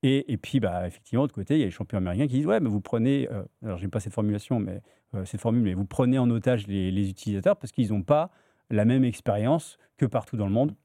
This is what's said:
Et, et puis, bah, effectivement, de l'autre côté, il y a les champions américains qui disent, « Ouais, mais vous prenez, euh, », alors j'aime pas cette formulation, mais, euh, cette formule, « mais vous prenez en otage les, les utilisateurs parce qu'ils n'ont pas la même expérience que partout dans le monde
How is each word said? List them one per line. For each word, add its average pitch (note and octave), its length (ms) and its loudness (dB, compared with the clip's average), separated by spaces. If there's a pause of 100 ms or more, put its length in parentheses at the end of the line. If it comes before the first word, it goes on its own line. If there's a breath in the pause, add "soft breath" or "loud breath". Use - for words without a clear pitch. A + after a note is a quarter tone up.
Et, C3+ 320 2
et G#2 40 -2
puis, - 220 -2
bah, F2+ 280 -2
effectivement, - 360 -4
de - 20 2
l'autre - 100 -6
côté, G#2 200 -2
il D#3+ 40 4
y C#3 40 2
a - 20 2
les F2+ 60 -2
champions - 260 -6
américains F#2+ 300 0
qui B2+ 100 0
disent, « D3 100 0
Ouais, G#3+ 120 2
mais D3 100 0
vous G2+ 120 0
prenez, B2 500 0
euh, », G#2 120 -6 (200)
alors G2+ 140 -6
j'aime F#2+ 140 -6
pas G#2+ 100 -4
cette G2+ 120 -10
formulation, G#2 460 0
mais, G2 220 -6 (340 soft breath)
euh, F#2+ 80 -4
cette G2+ 160 -8
formule, « A#2+ 240 2
mais F#2 120 2
vous G2 100 -2
prenez B2+ 320 2
en B2+ 120 4
otage A2+ 380 0
les, G2 240 -2
les G2 180 0
utilisateurs G2+ 460 0
parce - 160 -14
qu'ils G#2+ 220 0
n'ont G2+ 80 -2
pas D3+ 280 2 (400 soft breath)
la G#2+ 140 2
même B2+ 220 6
expérience A#2 720 -2 (180 soft breath)
que - 100 0
partout A#2 300 -4
dans G#2 120 0
le F#2+ 40 0
monde B2+ 220 2 (120)